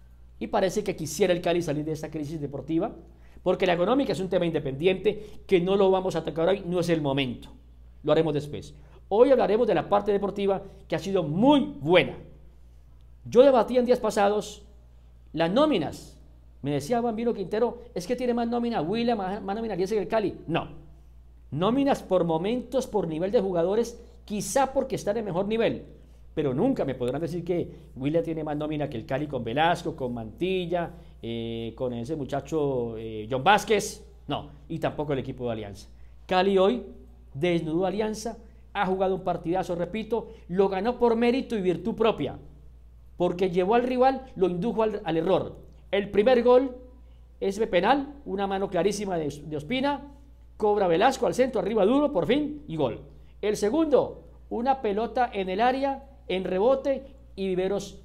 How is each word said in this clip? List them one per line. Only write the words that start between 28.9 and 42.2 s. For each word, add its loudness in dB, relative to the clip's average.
el -8
Cali -4
con -6
Velasco, 0
con -6
Mantilla, -4
eh, -6
con -4
ese -6
muchacho, -4
eh, -8
John -2
Vázquez. 2
No, -6
y -8
tampoco -4
el 0
equipo -8
de -2
Alianza. -10
Cali 2
hoy 4
desnudó 0
a 0
Alianza, -6
ha -2
jugado 0
un -6
partidazo, -2
repito, -4
lo 4
ganó -2
por 4
mérito 2
y 0
virtud 0
propia, 0